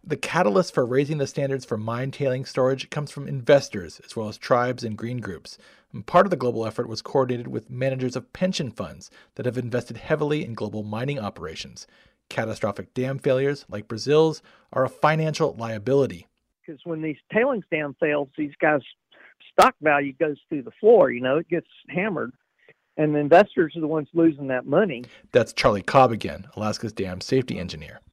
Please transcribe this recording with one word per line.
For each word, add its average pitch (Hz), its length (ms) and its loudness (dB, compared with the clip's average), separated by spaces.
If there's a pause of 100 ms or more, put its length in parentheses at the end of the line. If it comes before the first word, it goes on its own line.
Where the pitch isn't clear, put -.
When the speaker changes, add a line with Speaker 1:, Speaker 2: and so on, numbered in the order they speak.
Speaker 1:
The 143 120 -6
catalyst 185 580 0
for 135 120 2
raising 139 320 0
the 139 80 -2
standards 135 380 -4
for 120 120 -6
mine 117 340 -6
tailing 131 340 -4
storage 131 440 0
comes 147 220 -8
from 139 160 -12
investors, 135 800 2
as - 120 -14
well 110 120 -6
as 107 100 -12
tribes 123 460 0
and 110 120 -6
green 117 220 -8
groups. - 400 -12 (340)
And 117 140 -12
part 185 180 6
of 202 60 0
the 180 60 0
global 117 300 -2
effort 120 220 -6
was 113 140 -10
coordinated 123 460 -2
with 123 200 -8
managers 127 460 -4
of - 180 -10
pension 185 380 -4
funds - 400 -14 (240)
that 120 120 -8
have 120 120 -2
invested 120 380 -6
heavily 151 480 -2
in 117 100 -10
global 107 300 -6
mining 120 340 -6
operations. 80 680 -10 (420)
Catastrophic 110 680 -6
dam 131 240 -4
failures, 139 500 0
like 104 200 -12
Brazil's, 151 540 2 (300)
are 131 120 0
a 127 40 -2
financial 156 640 0
liability. 113 720 -2 (380)
Speaker 2:
'Cause 151 200 -16
when 160 180 -6
these 156 140 -6 (160)
tailings 226 380 0
dam 147 280 -4
fails, 147 380 0
these 147 240 -6
guys' 151 220 2 (680)
stock 233 300 6
value 143 320 2
goes 147 260 -2 (100)
through 147 140 -4
the 120 100 -14
floor, 208 380 8
you 120 100 -4
know, 131 180 2
it 165 100 -4
gets 165 200 -4 (200)
hammered. 170 440 -4 (680)
And 156 160 2
the 147 60 2
investors 165 560 6
are 170 40 -6
the 156 60 -2
ones 151 260 -4
losing 156 360 2
that 127 180 -4
money. 143 380 0 (260)
Speaker 1:
That's 117 220 4
Charlie 104 300 2
Cobb 131 280 6
again, 95 460 -8
Alaska's 104 360 -4
dam 92 280 -6
safety 127 380 0
engineer. - 420 -12 (120)